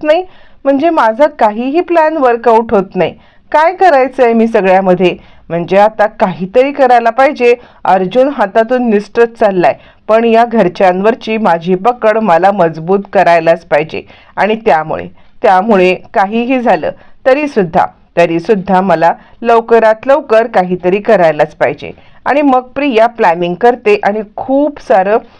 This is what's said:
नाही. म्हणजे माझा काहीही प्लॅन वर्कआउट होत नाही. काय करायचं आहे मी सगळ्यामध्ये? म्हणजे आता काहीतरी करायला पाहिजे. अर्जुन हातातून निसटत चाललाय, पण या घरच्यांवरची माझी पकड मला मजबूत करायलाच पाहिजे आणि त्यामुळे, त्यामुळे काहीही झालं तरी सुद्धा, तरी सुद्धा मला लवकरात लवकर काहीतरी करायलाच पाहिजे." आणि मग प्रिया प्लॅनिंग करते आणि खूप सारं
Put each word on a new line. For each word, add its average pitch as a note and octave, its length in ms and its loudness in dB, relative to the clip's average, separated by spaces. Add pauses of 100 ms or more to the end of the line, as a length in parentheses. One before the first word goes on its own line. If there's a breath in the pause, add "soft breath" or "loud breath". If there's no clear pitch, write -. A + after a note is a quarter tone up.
नाही. D#4 220 0 (380 soft breath)
म्हणजे C#4 260 0
माझा C4+ 380 0
काहीही C4 540 -2
प्लॅन D#4+ 360 0
वर्कआउट A#3 560 0
होत F#3+ 220 -2
नाही. E3 200 -2 (360 soft breath)
काय D#4+ 220 2
करायचं C#4 500 2
आहे A#3 100 2
मी A3+ 140 2
सगळ्यामध्ये? F#3+ 680 0 (340 soft breath)
म्हणजे E3+ 280 -2
आता G#3+ 280 2
काहीतरी G#3+ 680 -2
करायला B3 380 2
पाहिजे. A#3+ 460 0 (300 loud breath)
अर्जुन F#3+ 440 2
हातातून A#3 600 -2
निसटत A#3 500 -2
चाललाय, F3+ 360 0 (320 soft breath)
पण A3+ 180 2
या A3+ 200 2
घरच्यांवरची G3+ 920 0
माझी F3+ 380 -2
पकड A3 420 -2
मला F#3+ 340 2
मजबूत E3+ 480 -2 (140)
करायलाच E3+ 520 2
पाहिजे D#3+ 360 -4 (340 soft breath)
आणि G#3 200 -2
त्यामुळे, F3 520 -2 (340 soft breath)
त्यामुळे F#3 540 2 (180)
काहीही A#3 460 -2
झालं F3+ 320 -2 (340 soft breath)
तरी C#4+ 220 0
सुद्धा, F#3 380 -2 (320)
तरी E3+ 220 0
सुद्धा F#3 420 -2
मला E3+ 320 0 (280 soft breath)
लवकरात A3+ 540 2 (100)
लवकर C4 420 0
काहीतरी F#3 520 -2
करायलाच D#3+ 560 0
पाहिजे." C3 360 -4 (340 soft breath)
आणि C#4 160 0
मग B3+ 200 2
प्रिया B3+ 460 -2
प्लॅनिंग F3 480 -2
करते A#3 480 0
आणि G#3 180 -2 (140)
खूप D4 460 -2
सारं G3+ 360 0 (220 loud breath)